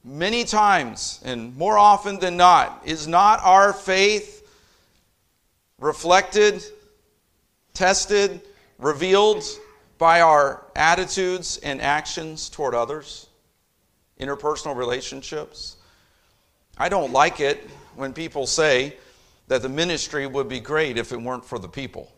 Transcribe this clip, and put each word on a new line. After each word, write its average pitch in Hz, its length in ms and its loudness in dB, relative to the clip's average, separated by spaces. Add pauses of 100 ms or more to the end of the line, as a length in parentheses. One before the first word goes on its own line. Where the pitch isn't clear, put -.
Many 185 400 -4
times, 190 800 0
and 120 320 -10
more 202 200 0
often 202 420 4
than 175 180 -4
not, 175 480 6
is 151 200 -8
not 196 380 4
our 196 300 6
faith 202 760 -2 (1300)
reflected, 185 880 0 (1080)
tested, 196 680 0 (380)
revealed 185 680 2 (540)
by 165 240 4
our 147 420 4 (100)
attitudes 180 840 -2
and 143 240 -8
actions 156 680 -6
toward 135 260 -6
others, 120 540 -6 (960)
interpersonal 143 560 -6
relationships? 135 1000 -10 (1000)
I 147 100 -4
don't 175 240 -2
like 151 300 2
it 143 280 -2 (280)
when 135 160 -10
people 156 340 -8
say 143 480 0 (540)
that 127 120 0
the 131 80 -8
ministry 147 580 -4
would 135 200 -4
be 123 140 -10
great 139 360 -4
if 117 140 -6
it 120 100 -10
weren't 123 220 -10
for 123 160 -12
the 92 80 -14
people. 92 500 -14